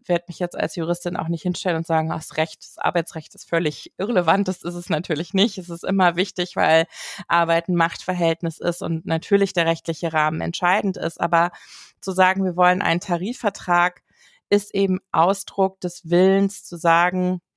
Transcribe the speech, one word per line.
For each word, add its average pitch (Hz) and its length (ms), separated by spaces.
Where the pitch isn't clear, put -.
werde 175 220
mich - 100
jetzt 175 180
als - 180
Juristin 175 420
auch 160 120
nicht 170 140
hinstellen 180 340
und 165 100
sagen, 160 220
das 160 300
Recht, - 240
das - 160
Arbeitsrecht - 560
ist - 140
völlig 165 500
irrelevant. 196 500
Das 185 140
ist 175 120
es 175 140
natürlich 170 460
nicht. 196 240
Es 175 100
ist 170 160
immer 185 320
wichtig, 180 400
weil 165 300
Arbeit 170 400
ein 180 80
Machtverhältnis 170 840
ist 170 240
und 165 240
natürlich 190 460
der 165 140
rechtliche 165 460
Rahmen 156 280
entscheidend 180 560
ist. - 240
Aber 170 300
zu 190 120
sagen, 185 320
wir 175 120
wollen 180 240
einen 170 200
Tarifvertrag, 180 1000
ist 202 260
eben 190 260
Ausdruck 190 680
des 175 280
Willens 190 560
zu - 120
sagen, 180 640